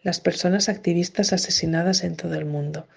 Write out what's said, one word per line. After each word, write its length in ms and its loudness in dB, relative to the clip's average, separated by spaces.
las 180 -2
personas 500 2
activistas 640 0
asesinadas 680 0
en 140 -4
todo 180 -6
el 120 -4
mundo, 500 -6